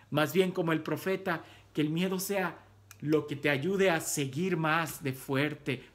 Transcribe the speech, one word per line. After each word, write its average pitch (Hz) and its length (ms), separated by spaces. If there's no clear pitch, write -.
Más 147 220
bien, 185 180
como 170 220
el 156 80
profeta, 170 640
que 156 60
el 151 100
miedo 185 300
sea 185 400
lo 147 260
que 147 80
te 147 140
ayude 185 400
a 160 100
seguir 151 560
más 160 480
de 135 80
fuerte, 139 720